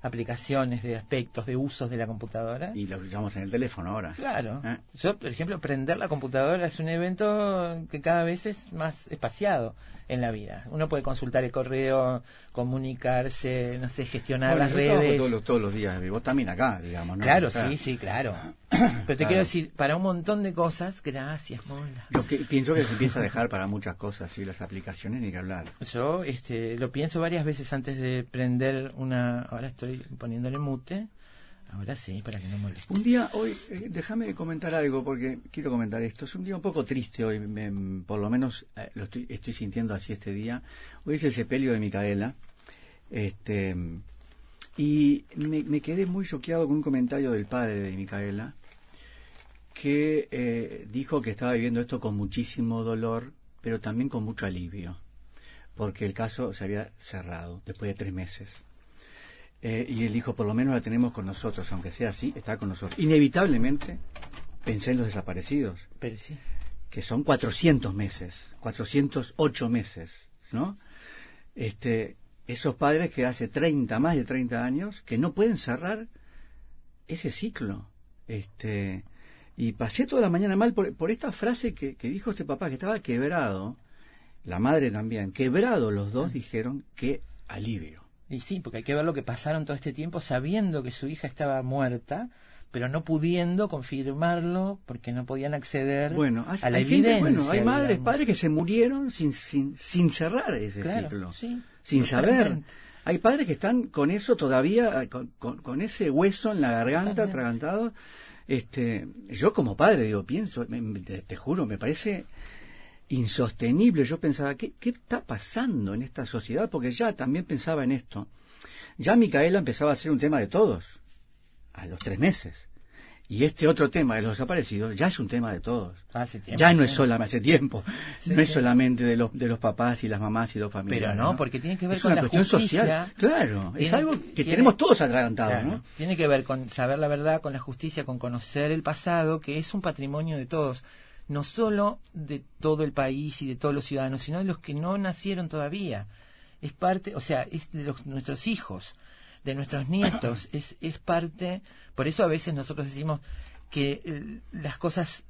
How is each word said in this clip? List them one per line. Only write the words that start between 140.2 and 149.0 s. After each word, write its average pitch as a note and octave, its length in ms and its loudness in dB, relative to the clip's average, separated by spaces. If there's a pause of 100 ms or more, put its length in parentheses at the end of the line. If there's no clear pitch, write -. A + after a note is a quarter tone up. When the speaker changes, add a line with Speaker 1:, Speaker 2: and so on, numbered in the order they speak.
Speaker 1:
de C3 80 -4
todos, C3 400 -2 (420)
no C#3+ 160 -2
solo G#3 560 2 (140)
de D3 320 -8 (160)
todo D#3 240 4
el C#3+ 80 -4
país C#3 480 -2
y C#3+ 80 -4
de B2+ 80 -4
todos C#3+ 180 2
los C#3 80 -2
ciudadanos, C3 380 -2
sino D3+ 160 -4
de F#3+ 80 0
los F#3 140 -2
que - 140 -8
no E3+ 240 -2
nacieron F#3 520 -2
todavía. D3 580 -4 (540)
Es D3+ 100 -6
parte, F#3 420 0
o - 60 -6
sea, C3 320 0
es - 220 -8
de D3+ 100 -6
los, C#3+ 220 -6
nuestros C3+ 420 -6
hijos, - 480 -6 (480)